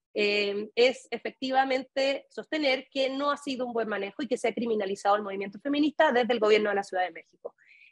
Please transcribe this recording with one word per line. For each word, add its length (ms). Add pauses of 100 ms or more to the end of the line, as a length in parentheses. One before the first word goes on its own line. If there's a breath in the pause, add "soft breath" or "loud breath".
(140)
eh, 600
es 360
efectivamente 1160
sostener 600
que 200
no 220
ha 60
sido 280
un 80
buen 160
manejo 340
y 40
que 100
se 100
ha 60
criminalizado 640
el 60
movimiento 360
feminista 540
desde 200
el 60
gobierno 300
de 60
la 80
Ciudad 200
de 80
México. 420 (380 soft breath)